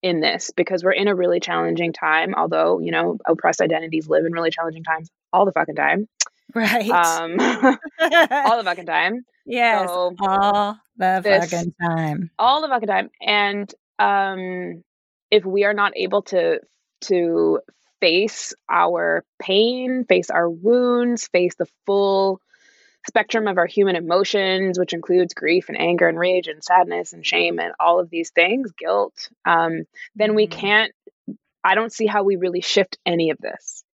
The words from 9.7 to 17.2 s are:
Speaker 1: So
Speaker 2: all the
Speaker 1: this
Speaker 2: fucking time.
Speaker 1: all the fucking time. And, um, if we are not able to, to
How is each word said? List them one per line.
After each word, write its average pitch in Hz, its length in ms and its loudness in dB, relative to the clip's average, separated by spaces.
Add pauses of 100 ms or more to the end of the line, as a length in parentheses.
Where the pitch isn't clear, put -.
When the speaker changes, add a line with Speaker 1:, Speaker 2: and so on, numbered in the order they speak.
Speaker 1:
So 180 320 -2
Speaker 2:
all 202 560 0 (220)
the 185 260 0
Speaker 1:
this 190 260 2
Speaker 2:
fucking 170 320 -4
time. 165 560 -2
Speaker 1:
all 262 220 2
the 311 80 -6
fucking 240 200 -2
time. 196 220 -2 (100)
And, 202 520 -2 (260)
um, 185 840 -2 (460)
if 208 140 4
we 196 200 0
are 208 100 2
not 202 220 0
able 190 260 -2
to, 170 380 0 (460)
to 170 540 2 (400)